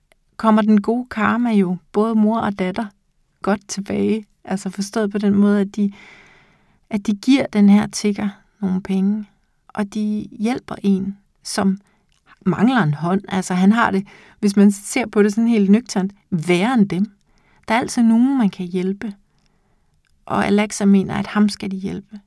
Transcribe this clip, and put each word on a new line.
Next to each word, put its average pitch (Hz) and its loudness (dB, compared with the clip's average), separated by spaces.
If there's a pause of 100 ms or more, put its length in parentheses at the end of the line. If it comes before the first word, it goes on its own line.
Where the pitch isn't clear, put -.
(380)
kommer 220 4
den 214 4
gode 240 -4
karma 220 -2
jo 180 2 (140)
både 220 0
mor 214 2
og 202 -4
datter 185 -4 (560)
godt 202 -2
tilbage. 202 -4 (180)
Altså 190 -6
forstået 202 -4
på 214 -6
den 202 0
måde, 202 2
at 202 -4
de, 202 -2 (1000)
at 208 -6
de 208 0
giver 262 2
den 202 4
her 208 4
tigger 208 -4 (320)
nogle 185 -2
penge, 196 -2 (400)
og 208 -8
de 214 -4
hjælper - -6
en, 196 0 (260)
som 196 -2 (680)
mangler 202 2
en 147 0
hånd. 170 -4
Altså 190 -6
han 185 4
har 233 2
det, 196 -4 (320)
hvis 202 0
man 202 6
ser - -6
på 208 2
det 208 2
sådan 226 0
helt 208 2
nøgternt, 202 0 (160)
værre 180 0
end 202 2
dem. 185 -2 (640)
Der 220 -2
er 233 2
altid 247 -2
nogen, 240 4
man 214 2
kan 185 -6
hjælpe. 190 -4 (1120)
Og 208 -2
Alexa 208 0
mener, 196 4
at 202 -4
ham 214 2
skal 196 -8
de 190 -6
hjælpe. 190 -10